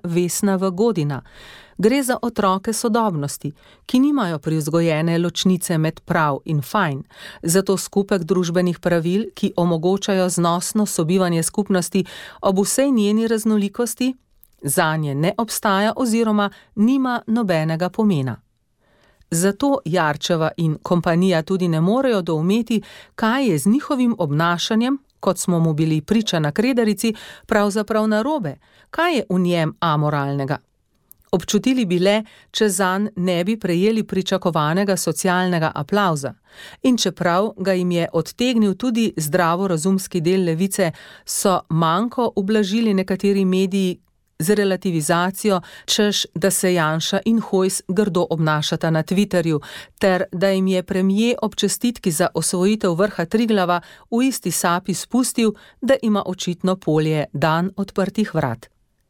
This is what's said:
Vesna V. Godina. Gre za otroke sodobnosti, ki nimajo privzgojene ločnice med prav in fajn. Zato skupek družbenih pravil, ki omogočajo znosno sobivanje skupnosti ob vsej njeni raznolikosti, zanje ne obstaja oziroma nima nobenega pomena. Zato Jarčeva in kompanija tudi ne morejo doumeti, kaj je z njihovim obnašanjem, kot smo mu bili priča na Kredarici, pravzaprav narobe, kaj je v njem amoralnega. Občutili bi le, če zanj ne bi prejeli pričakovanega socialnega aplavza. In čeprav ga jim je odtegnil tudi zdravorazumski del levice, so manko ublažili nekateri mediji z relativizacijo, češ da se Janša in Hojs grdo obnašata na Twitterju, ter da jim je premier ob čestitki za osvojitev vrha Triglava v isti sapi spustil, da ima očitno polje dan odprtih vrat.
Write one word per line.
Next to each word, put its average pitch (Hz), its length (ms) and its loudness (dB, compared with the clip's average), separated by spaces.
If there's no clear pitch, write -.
Vesna 180 520 0
V. 190 160 0
Godina. 170 500 0
Gre 226 260 2
za 240 180 -2
otroke 208 520 0
sodobnosti, 202 800 -2
ki 254 140 2
nimajo 254 400 2
privzgojene 160 800 0
ločnice 175 580 0
med 160 280 -2
prav 156 400 0
in 151 160 -2
fajn. 147 420 -2
Zato 190 340 2
skupek 196 460 -2
družbenih 175 560 0
pravil, 175 460 0
ki 196 220 -2
omogočajo 180 720 0
znosno 175 560 0
sobivanje 170 580 0
skupnosti 185 640 0
ob 196 220 2
vsej 269 280 0
njeni 220 360 2
raznolikosti, 220 840 -2
zanje 156 520 0
ne 160 220 0
obstaja 214 580 0
oziroma 220 540 0
nima 247 520 2
nobenega 180 600 0
pomena. 160 500 0
Zato 202 520 0
Jarčeva 160 720 0
in 160 260 0
kompanija 175 580 2
tudi 180 260 -2
ne 160 140 0
morejo 226 400 2
doumeti, 196 600 0
kaj 247 320 0
je 165 100 2
z 143 120 0
njihovim 254 500 0
obnašanjem, 175 800 0
kot 185 180 0
smo 175 220 0
mu 160 140 2
bili 156 280 0
priča 208 380 0
na 147 120 0
Kredarici, 220 640 0
pravzaprav 214 600 0
narobe, 214 480 -2
kaj 330 240 0
je 226 140 0
v 185 100 0
njem 170 400 0
amoralnega. 143 800 0
Občutili 208 540 0
bi 175 140 0
le, 202 240 2
če 220 180 2
zanj 190 460 0
ne 180 280 0
bi 220 140 -2
prejeli 208 460 0
pričakovanega 185 920 0
socialnega 175 800 0
aplavza. 156 600 -2
In 254 140 2
čeprav 180 600 0
ga 190 160 0
jim 180 180 0
je 170 220 0
odtegnil 214 600 0
tudi 226 420 0
zdravorazumski 175 1040 0
del 185 240 2
levice, 170 460 0
so - 340 0
manko 185 680 0
ublažili 214 580 0
nekateri 190 520 0
mediji 185 540 0
z 185 160 2
relativizacijo, 185 1040 0
češ 208 400 0
da 185 160 0
se 185 220 0
Janša 160 520 0
in 226 140 2
Hojs 190 480 0
grdo 180 420 0
obnašata 156 600 0
na 160 140 2
Twitterju, 175 580 0
ter 185 320 2
da 185 180 0
jim 190 180 2
je 185 160 0
premier 190 580 0
ob 214 140 -4
čestitki 208 560 -2
za 170 220 0
osvojitev 190 580 0
vrha 180 340 0
Triglava 190 560 0
v 233 160 2
isti 202 240 -4
sapi 175 420 0
spustil, 233 600 0
da 269 200 2
ima 208 240 0
očitno 180 500 -2
polje 156 580 0
dan 165 440 0
odprtih 202 580 -2
vrat. 139 320 -4